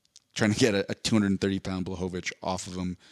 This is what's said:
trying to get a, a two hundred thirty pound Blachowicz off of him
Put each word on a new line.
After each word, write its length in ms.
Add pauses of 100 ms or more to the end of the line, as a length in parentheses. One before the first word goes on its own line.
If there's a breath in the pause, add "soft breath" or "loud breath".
(340)
trying 180
to 60
get 160
a, 160
a 40
two 220
hundred 240
thirty 180
pound 280
Blachowicz 460 (100)
off 240
of 100
him 200 (160 soft breath)